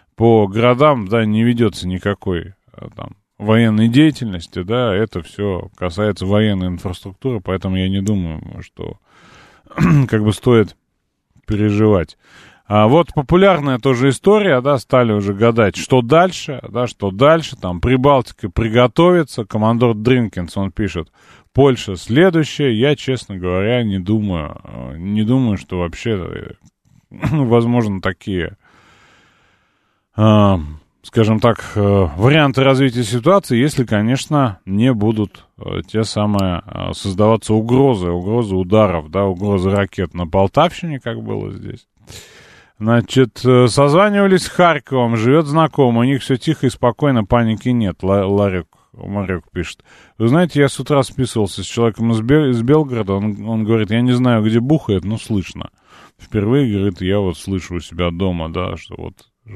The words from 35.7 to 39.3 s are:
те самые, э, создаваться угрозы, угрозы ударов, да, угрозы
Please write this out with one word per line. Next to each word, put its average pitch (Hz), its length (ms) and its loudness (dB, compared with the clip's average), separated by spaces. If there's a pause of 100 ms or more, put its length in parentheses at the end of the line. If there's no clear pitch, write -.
те 110 200 -2
самые, 101 600 -2
э, 90 280 -10
создаваться 104 600 0
угрозы, 117 560 2
угрозы 98 460 -2
ударов, 92 560 0
да, 98 140 0
угрозы 95 440 -2